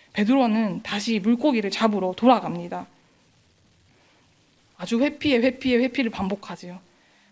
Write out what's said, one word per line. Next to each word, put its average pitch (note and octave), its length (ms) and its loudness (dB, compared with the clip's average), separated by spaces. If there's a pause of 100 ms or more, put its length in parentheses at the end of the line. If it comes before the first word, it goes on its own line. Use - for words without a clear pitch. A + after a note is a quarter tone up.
(140)
베드로는 A3 720 2
다시 G#3 360 -2
물고기를 A#3 500 2
잡으러 G3 440 0
돌아갑니다. F3 720 0 (1900)
아주 A3+ 220 -2
회피에 D4 380 0
회피에 B3+ 400 2
회피를 B3+ 320 0
반복하지요. F#3+ 720 -8 (520)